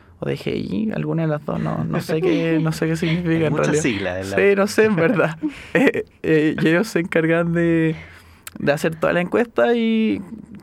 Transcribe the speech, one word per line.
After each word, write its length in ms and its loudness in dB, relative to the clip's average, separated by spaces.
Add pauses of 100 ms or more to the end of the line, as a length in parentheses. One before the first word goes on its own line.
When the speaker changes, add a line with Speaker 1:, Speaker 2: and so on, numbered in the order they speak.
(200)
Speaker 1:
O 60 -8
D 100 -2
G 180 -6
I, 400 -4
alguna 280 -4
de 60 -2
las 160 -4
dos, 140 -4
no, 260 -4
no 160 -4
sé 200 -4
qué, 380 0
Speaker 2:
<laughs> 40 0
Speaker 1:
no 80 0
sé 160 -2
qué 100 0
significa 340 -2
Speaker 2:
Hay 160 2
Speaker 1:
en 60 0
Speaker 2:
muchas 140 0
Speaker 1:
realidad. 160 0
Speaker 2:
siglas 420 -2
en 60 -6
la 60 -2
Speaker 1:
Sí, 200 4
no 120 2
sé, 160 2
en 120 2
verdad. 400 2 (200)
Speaker 2:
<laughs> 180 -10
Speaker 1:
Eh, 300 2 (180)
eh, 400 2
y 60 4
ellos 180 4
se 140 -2
encargan 520 0
de, 440 2 (640)
de 120 2
hacer 220 -2
toda 180 0
la 80 2
encuesta 540 0
y 480 0 (400)